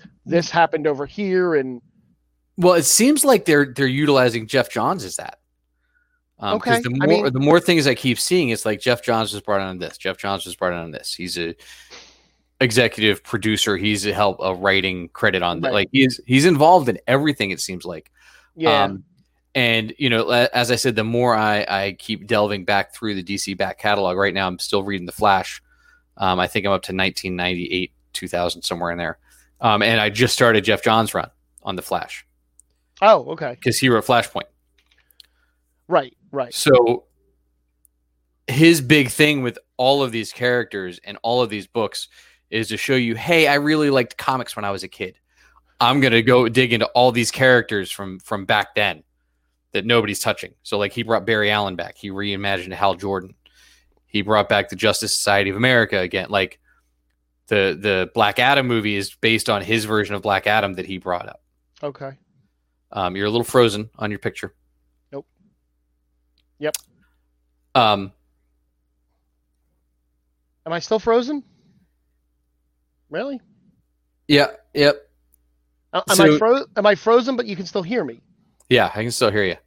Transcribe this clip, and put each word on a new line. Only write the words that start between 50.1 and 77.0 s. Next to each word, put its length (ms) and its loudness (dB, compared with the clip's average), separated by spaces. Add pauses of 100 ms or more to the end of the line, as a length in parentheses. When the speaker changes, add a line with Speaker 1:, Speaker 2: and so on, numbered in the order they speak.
Speaker 2:
touching." 420 -6
So, 160 -6
like, 160 -4
he 80 -6
brought 240 -2
Barry 240 0
Allen 260 -2
back. 220 -12
He 100 -14
reimagined 640 -6
Hal 220 0
Jordan. 400 -8 (720)
He 160 -4
brought 260 2
back 220 0
the 60 -14
Justice 380 0
Society 360 0
of 60 -6
America 420 2
again. 320 -4
Like, 280 -2 (920)
the, 300 0
the 360 -2
Black 240 0
Adam 280 2
movie 300 -2
is 180 -8
based 360 0
on 100 0
his 240 -2
version 300 -2
of 80 -8
Black 240 -2
Adam 280 0
that 120 -8
he 100 -10
brought 320 -6
up. 140 -20 (400)
Speaker 1:
Okay. 300 -12 (800)
Speaker 2:
Um, 220 -4
you're 120 -4
a 40 -2
little 140 0
frozen 540 2
on 120 -6
your 100 -8
picture. 340 -10 (580)
Speaker 1:
Nope. 140 -14 (1300)
Yep. 160 -4 (960)
Speaker 2:
Um, 380 2 (2500)
Speaker 1:
Am 80 -8
I 60 -4
still 220 -2
frozen? 420 0 (1700)
Really? 300 -8 (880)
Speaker 2:
Yeah, 240 2 (200)
yep. 380 0 (840)
Speaker 1:
Uh, 160 -2
am 80 2
Speaker 2:
So 200 6
Speaker 1:
I 20 0
fro-, 260 2 (120)
am 100 2
I 80 6
frozen, 420 2